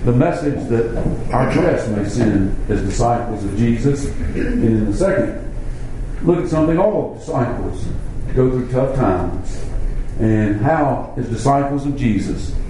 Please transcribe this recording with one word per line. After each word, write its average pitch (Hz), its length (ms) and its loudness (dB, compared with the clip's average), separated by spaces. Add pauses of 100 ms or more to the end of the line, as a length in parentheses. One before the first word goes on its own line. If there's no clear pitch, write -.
the 123 80 4
message 147 560 2
that 117 280 0 (360)
our 131 200 2
dress 151 360 2
may 104 200 0
send 104 480 2 (140)
as 95 120 2
disciples 113 600 0
of 92 140 -4
Jesus. 117 500 2
And - 560 0
in 110 260 4
the - 80 0
second, - 560 0 (720)
look 165 220 2
at - 40 -4
something 160 300 2
all 196 380 0
disciples - 720 -4 (500)
go 127 160 4
through 123 180 -2
tough 123 240 0
times, 87 720 0 (540)
and 107 400 2
how, 151 560 0
as 113 120 -4
disciples 139 560 0
of 139 120 -2
Jesus - 580 0 (160)